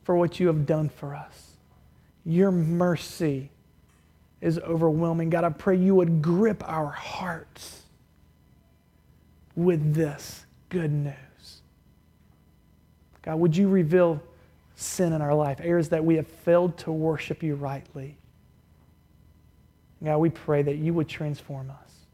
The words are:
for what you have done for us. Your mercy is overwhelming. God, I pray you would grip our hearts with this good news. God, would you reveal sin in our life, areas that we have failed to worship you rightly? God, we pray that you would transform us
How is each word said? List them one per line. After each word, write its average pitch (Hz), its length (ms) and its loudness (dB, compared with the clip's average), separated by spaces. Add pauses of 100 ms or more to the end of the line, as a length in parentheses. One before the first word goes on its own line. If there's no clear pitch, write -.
for 180 140 0
what 175 220 0
you 180 80 4
have 156 180 2
done 156 240 0
for 143 260 -12
us. - 360 -18 (720)
Your 180 260 4
mercy 165 1000 -2 (920)
is 170 180 0
overwhelming. 165 720 0
God, 170 140 0
I 170 60 2
pray 185 280 0
you 190 180 4
would 170 260 4
grip 175 460 0
our 156 220 -6
hearts - 960 -12 (1700)
with 165 380 2
this 151 520 -6 (240)
good 165 220 -4
news. - 680 -10 (1600)
God, 160 180 -4
would 165 160 4
you 196 140 4
reveal 170 520 4 (540)
sin - 380 -2
in 156 80 -2
our 147 140 2
life, 143 260 0
areas 170 280 0
that 160 140 0
we 165 120 4
have 156 120 -2
failed 175 520 2
to - 120 -8
worship 156 520 -4
you 151 120 -2
rightly? 139 640 -10 (1900)
God, 156 140 0
we 165 140 2
pray 147 320 0
that 143 140 -2
you 156 180 -2
would 160 120 0
transform 143 640 -10
us - 240 -20 (200)